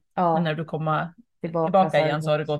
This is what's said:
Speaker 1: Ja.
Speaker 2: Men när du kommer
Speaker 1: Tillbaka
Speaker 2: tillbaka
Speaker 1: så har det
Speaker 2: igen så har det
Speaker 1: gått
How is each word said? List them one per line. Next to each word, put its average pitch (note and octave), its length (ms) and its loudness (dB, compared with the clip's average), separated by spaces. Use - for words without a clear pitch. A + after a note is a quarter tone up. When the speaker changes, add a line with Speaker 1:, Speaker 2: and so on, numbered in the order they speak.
Speaker 1:
Ja. F3 200 2
Speaker 2:
Men E3 100 2
när D#3 120 -2
du D#3+ 100 -6
kommer D#3 480 -4
Speaker 1:
Tillbaka E3 260 -2
Speaker 2:
tillbaka F#3 220 4
Speaker 1:
så D3+ 80 2
har D3+ 60 4
det D#3 40 2
Speaker 2:
igen D3+ 160 -2
så D#3 60 -2
har D3+ 80 2
det D3 80 -2
Speaker 1:
gått D3+ 140 -2